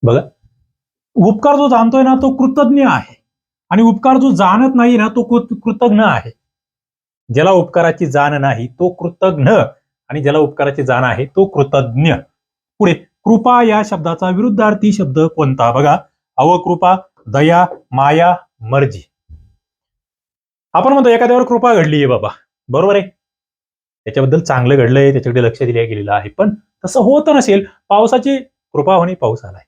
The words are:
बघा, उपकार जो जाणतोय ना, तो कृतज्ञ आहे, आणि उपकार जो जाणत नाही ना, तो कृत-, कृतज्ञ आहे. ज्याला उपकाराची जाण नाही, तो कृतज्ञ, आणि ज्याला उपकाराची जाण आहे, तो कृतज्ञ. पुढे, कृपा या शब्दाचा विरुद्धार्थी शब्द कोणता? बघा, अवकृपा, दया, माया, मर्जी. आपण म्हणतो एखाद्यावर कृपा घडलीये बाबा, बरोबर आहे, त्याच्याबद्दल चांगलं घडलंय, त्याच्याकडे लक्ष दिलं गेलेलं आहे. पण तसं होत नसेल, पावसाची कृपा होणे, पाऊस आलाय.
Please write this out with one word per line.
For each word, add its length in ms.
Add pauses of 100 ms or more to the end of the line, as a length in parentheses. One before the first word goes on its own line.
बघा, 180 (920)
उपकार 420
जो 120
जाणतोय 340
ना, 120
तो 220
कृतज्ञ 520
आहे, 360 (460)
आणि 120
उपकार 340
जो 140
जाणत 440
नाही 220
ना, 120
तो 140
कृत-, 380
कृतज्ञ 440
आहे. 260 (1040)
ज्याला 160
उपकाराची 560
जाण 340
नाही, 260
तो 240
कृतज्ञ, 600 (580)
आणि 140
ज्याला 160
उपकाराची 440
जाण 220
आहे, 220
तो 180
कृतज्ञ. 720 (640)
पुढे, 160
कृपा 680
या 220
शब्दाचा 460
विरुद्धार्थी 600
शब्द 280
कोणता? 520
बघा, 260 (380)
अवकृपा, 600 (300)
दया, 400 (240)
माया, 460 (240)
मर्जी. 420 (1700)
आपण 200
म्हणतो 160
एखाद्यावर 340
कृपा 320
घडलीये 320
बाबा, 220 (400)
बरोबर 280
आहे, 240 (840)
त्याच्याबद्दल 360
चांगलं 360
घडलंय, 360
त्याच्याकडे 300
लक्ष 160
दिलं 260
गेलेलं 280
आहे. 160
पण 260 (300)
तसं 160
होत 280
नसेल, 380 (220)
पावसाची 480 (360)
कृपा 220
होणे, 200
पाऊस 300
आलाय. 240